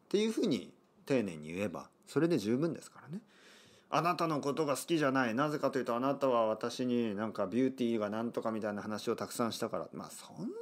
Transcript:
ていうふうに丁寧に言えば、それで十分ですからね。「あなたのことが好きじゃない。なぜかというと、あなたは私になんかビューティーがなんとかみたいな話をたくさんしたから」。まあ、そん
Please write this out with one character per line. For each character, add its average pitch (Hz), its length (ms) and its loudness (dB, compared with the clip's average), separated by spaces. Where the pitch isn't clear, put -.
て 196 100 2
い 214 80 2
う 220 60 0
ふ 285 100 -2
う 247 40 2
に 113 260 0
丁 131 180 2
寧 90 140 -4
に 76 160 -10
言 95 120 -2
え 101 40 0
ば、 80 220 -10
そ - 140 0
れ 165 80 6
で 170 100 2
十 107 180 2
分 156 160 0
で - 80 -10
す - 100 -18
か - 100 -20
ら - 80 -20
ね。 175 120 -10
「あ 147 100 2
な 175 120 4
た 170 140 0
の 147 120 0
こ 139 140 0
と 156 120 0
が 139 100 2
好 - 100 -6
き 170 120 2
じ 147 60 2
ゃ 135 60 4
な 131 180 4
い。 110 60 0
な 147 160 2
ぜ 147 80 -2
か 135 120 2
と 131 80 0
い 123 40 2
う - 20 -2
と、 117 120 0
あ 120 40 0
な 139 140 2
た 135 140 2
は 117 180 4
私 120 400 0
に 120 280 2
な 110 120 -2
ん 104 60 -4
か 101 140 -2
ビ 123 220 2
ュ 131 60 -4
ー - 20 -18
テ 123 80 0
ィ 117 120 2
ー - 20 2
が 104 100 0
な 110 140 -2
ん 117 80 -2
と 123 100 -4
か 113 120 0
み 110 80 -4
た 107 100 -2
い 104 40 -2
な 101 80 -6
話 107 260 -6
を 110 80 2
た 104 100 -4
く - 60 -8
さ 120 140 0
ん 104 60 -2
し - 60 -6
た 113 100 -2
か 95 100 -4
ら」。 80 140 -8
ま 90 140 -10
あ、 - 40 -14
そ - 220 -16
ん 175 140 -8